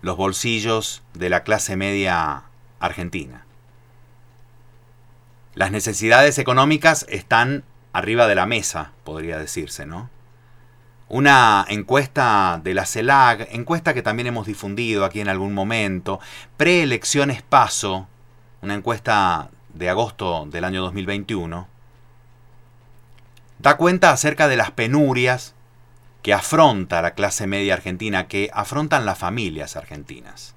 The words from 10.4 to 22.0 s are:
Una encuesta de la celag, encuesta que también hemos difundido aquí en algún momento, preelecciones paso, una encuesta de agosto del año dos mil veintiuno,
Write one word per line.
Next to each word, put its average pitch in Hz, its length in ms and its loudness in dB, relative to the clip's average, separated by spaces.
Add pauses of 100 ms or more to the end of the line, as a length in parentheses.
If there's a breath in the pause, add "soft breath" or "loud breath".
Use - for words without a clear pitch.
Una 123 580 6
encuesta 104 920 0
de 92 120 -4
la 95 100 -2
celag, 120 640 2
encuesta 143 460 -4
que 120 80 -6
también 117 240 -2
hemos 117 180 -6
difundido 104 580 -4
aquí 98 180 -4
en 101 60 -4
algún 98 280 -2
momento, 98 640 -4 (360 loud breath)
preelecciones 143 840 0
paso, 98 680 2 (540)
una 101 140 -6
encuesta 101 760 0 (240)
de 87 160 -4
agosto 92 560 -2
del 82 200 -6
año 92 180 -4
dos 92 100 -8
mil 95 140 -8
veintiuno, 95 600 -6 (1900)